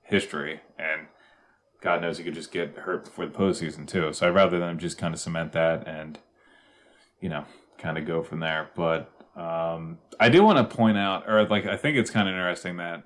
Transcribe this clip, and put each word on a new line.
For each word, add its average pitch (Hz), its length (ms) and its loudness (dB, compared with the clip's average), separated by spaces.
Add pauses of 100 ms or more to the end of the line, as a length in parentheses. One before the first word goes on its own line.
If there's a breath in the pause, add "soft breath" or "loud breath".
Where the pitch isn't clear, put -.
history, 78 600 -2 (160)
and 78 280 -4 (760 soft breath)
God 87 180 2
knows 85 160 -2
he 82 80 -10
could 80 100 -6
just 80 160 -10
get 85 280 -4
hurt - 260 -6
before 87 220 -8
the - 120 -10
postseason 80 480 -2
too. 80 280 -2
So 87 120 0
I'd 87 80 4
rather 90 240 6
them 85 200 -2
just 82 200 -6
kinda 82 200 -4
cement 82 340 -6
that 82 340 2
and, 78 320 -12 (1000 soft breath)
you 92 80 -6
know, 73 160 -6 (320 loud breath)
kinda 80 240 -4
go 82 220 -2
from 80 180 -8
there. 80 340 -2
But, 82 360 -2 (260)
um, 82 640 -4 (200)
I 117 120 6
do 175 120 8
wanna 185 220 6
point 110 320 4
out, 98 320 -2
or, 107 180 6
like, 104 200 0
I 95 100 -2
think 143 220 0
it's 110 120 0
kinda 101 200 2
interesting 90 480 -4
that 85 280 -8